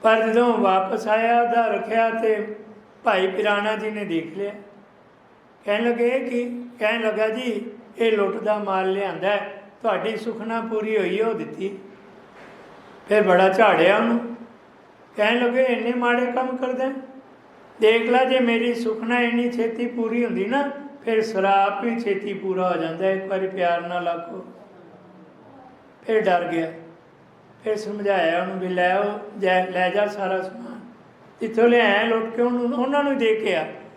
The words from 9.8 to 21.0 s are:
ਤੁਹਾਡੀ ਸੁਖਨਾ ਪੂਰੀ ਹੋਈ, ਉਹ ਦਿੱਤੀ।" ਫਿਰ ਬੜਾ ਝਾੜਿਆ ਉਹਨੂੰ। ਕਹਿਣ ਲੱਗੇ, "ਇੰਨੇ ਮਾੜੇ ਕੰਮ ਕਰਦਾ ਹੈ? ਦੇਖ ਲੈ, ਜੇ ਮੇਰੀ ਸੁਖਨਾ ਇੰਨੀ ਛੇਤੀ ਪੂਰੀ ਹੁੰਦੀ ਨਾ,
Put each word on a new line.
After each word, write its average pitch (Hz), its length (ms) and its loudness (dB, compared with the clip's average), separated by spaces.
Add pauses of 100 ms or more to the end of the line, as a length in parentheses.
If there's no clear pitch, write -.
ਤੁਹਾਡੀ 208 360 -2
ਸੁਖਨਾ 226 440 -6
ਪੂਰੀ 214 360 -2
ਹੋਈ, 190 220 0
ਉਹ 226 140 0
ਦਿੱਤੀ।" 196 440 -8 (1300)
ਫਿਰ 208 160 4
ਬੜਾ 185 260 6
ਝਾੜਿਆ 190 480 6
ਉਹਨੂੰ। 233 380 -2 (800)
ਕਹਿਣ 233 300 2
ਲੱਗੇ, 254 180 2
"ਇੰਨੇ 240 300 0
ਮਾੜੇ 240 320 0
ਕੰਮ 254 320 -4
ਕਰਦਾ 254 280 -4
ਹੈ? 269 80 -4 (880)
ਦੇਖ 220 280 4
ਲੈ, 254 160 4
ਜੇ 262 140 2
ਮੇਰੀ 233 340 2
ਸੁਖਨਾ 233 460 -2
ਇੰਨੀ 240 320 0
ਛੇਤੀ 233 360 -2
ਪੂਰੀ 240 380 -2
ਹੁੰਦੀ 190 200 -4
ਨਾ, 277 260 -2 (340)